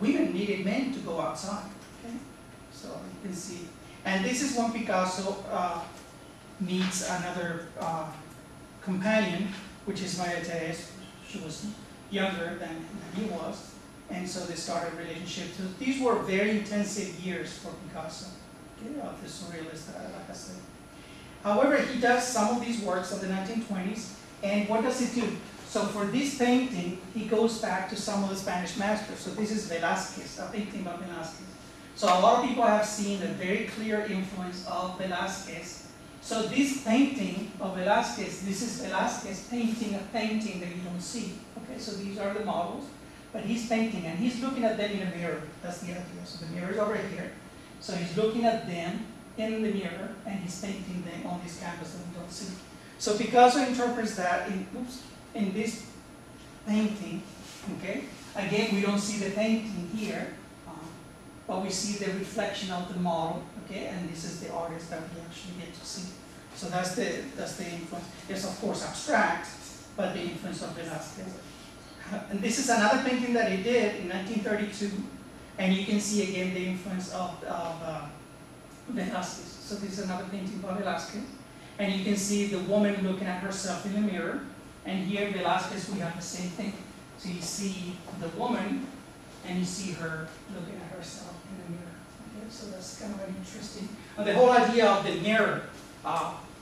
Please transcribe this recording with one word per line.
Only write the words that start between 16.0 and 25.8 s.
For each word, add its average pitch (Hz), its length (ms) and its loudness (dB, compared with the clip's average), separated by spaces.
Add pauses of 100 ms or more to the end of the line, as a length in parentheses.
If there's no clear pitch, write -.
were 233 200 6
very 196 320 4
intensive 196 680 0
years 170 380 -4
for 165 140 -10 (140)
Picasso, 160 440 -8 (500)
okay, 277 200 -6
of - 200 -8
the - 80 -10
surrealist, 165 640 -8
uh, 185 140 -10
like - 260 -10
I - 20 -8
said. 185 240 -10 (840)
However, 269 340 8
he 254 240 2
does 247 260 6
some 220 300 4
of - 80 0
these 226 160 0
works 185 320 0
of 190 80 -2
the 190 80 -2
nineteen 190 360 0
twenties, 196 520 -2 (260)
and 202 260 4
what 226 140 4
does 247 180 2
he 240 200 2
do? 202 160 2 (300)
So 202 180 2